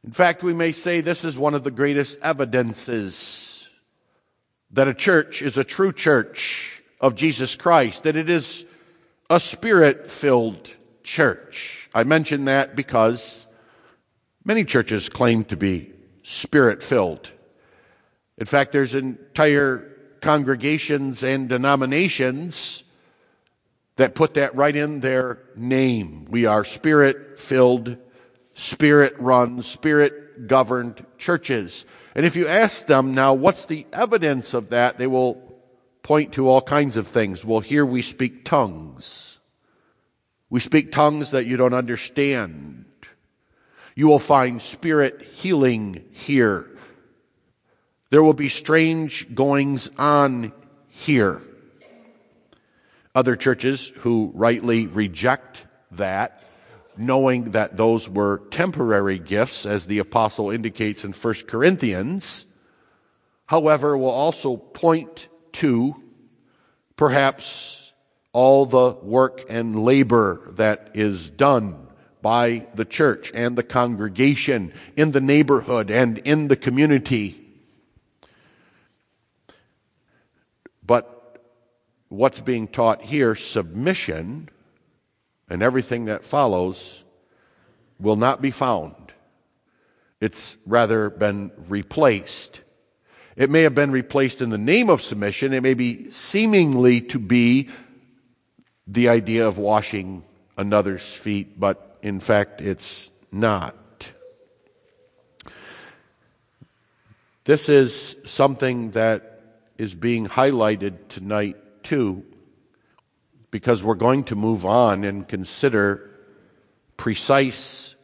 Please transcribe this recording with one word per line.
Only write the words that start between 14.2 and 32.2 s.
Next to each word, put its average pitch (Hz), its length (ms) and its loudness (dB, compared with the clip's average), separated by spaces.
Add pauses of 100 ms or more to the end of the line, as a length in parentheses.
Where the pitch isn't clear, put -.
many 220 200 0
churches 110 460 -2
claim 117 360 2
to 101 120 -8
be 92 340 -2 (300)
Spirit-filled. 110 1080 0 (1080)
In 113 80 -8
fact, 139 280 0
there's 135 200 0
entire 135 1000 0 (300)
congregations 139 1000 -2
and 135 260 -2
denominations 139 1300 -2 (1120)
that 131 180 2
put 156 220 0
that 139 200 -2
right 143 200 2
in 147 240 -4
their 127 400 -2 (160)
name. 113 720 -2
"We 117 160 0
are 107 180 4
Spirit-filled, 127 1300 2 (600)
Spirit-run, 127 1040 2
Spirit-governed 127 1400 -2 (120)
churches." 127 680 -4 (300)
And 147 100 2